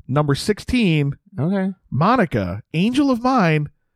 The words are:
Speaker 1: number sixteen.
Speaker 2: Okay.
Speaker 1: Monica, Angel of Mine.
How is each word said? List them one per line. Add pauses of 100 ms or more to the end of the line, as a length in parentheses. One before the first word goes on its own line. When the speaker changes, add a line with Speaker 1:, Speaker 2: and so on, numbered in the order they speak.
Speaker 1:
number
sixteen. (240)
Speaker 2:
Okay. (180)
Speaker 1:
Monica, (120)
Angel
of
Mine. (280)